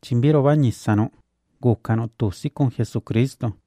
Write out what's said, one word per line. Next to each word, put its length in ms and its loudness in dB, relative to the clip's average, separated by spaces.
chimbiro 400 2
bañisano, 680 0
gukano 480 0
tusi 440 -6
con 200 -2
Jesucristo. 960 -4